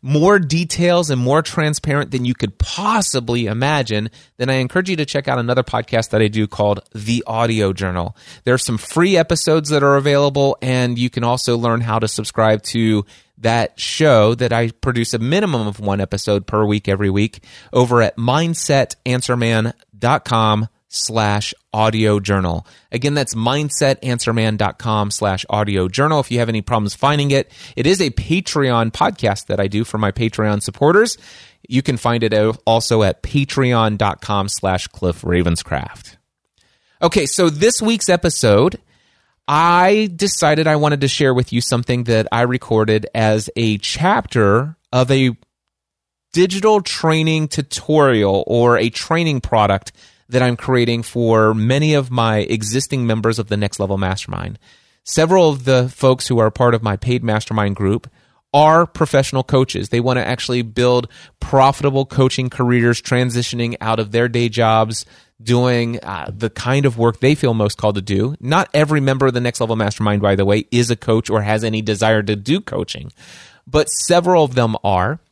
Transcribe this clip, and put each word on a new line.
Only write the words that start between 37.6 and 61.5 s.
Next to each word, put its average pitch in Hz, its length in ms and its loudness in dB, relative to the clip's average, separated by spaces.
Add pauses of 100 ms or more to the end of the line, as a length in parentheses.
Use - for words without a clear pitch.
week's 226 260 -2
episode, 160 720 2 (680)
I 180 680 4
decided 160 520 0
I 156 100 2
wanted 147 240 2
to 139 80 2
share 131 240 2
with 123 180 0
you 120 80 0
something 123 460 -2
that 110 260 2
I 117 120 2
recorded 110 720 0
as 110 440 2
a 110 220 0
chapter 143 1000 0 (160)
of 127 180 2
a 131 260 2 (960)
digital 190 500 2
training 160 680 0
tutorial 131 960 0
or 120 300 4
a 117 120 0
training 160 520 -2
product 101 500 0 (380)
that 127 140 2
I'm 123 140 0
creating 120 460 0
for 110 500 2
many 131 400 2
of 131 180 0
my 113 280 0
existing 117 680 -2
members 110 320 0
of 104 80 -4
the 104 80 -2
Next 101 240 -4
Level 98 180 -2
Mastermind. 92 600 -6 (460)
Several 165 440 4
of 135 140 -4
the 127 240 2
folks 131 400 0
who 120 120 0
are 110 120 2
part 123 220 2
of 110 100 -2
my 104 140 -2
paid 123 260 -2
mastermind 107 540 -2
group 98 340 -2 (420)
are 156 320 6
professional 135 560 0
coaches. 131 460 0
They 120 140 0
want 123 180 0
to 101 80 -4
actually 123 360 -4
build 123 440 0 (320)
profitable 135 640 2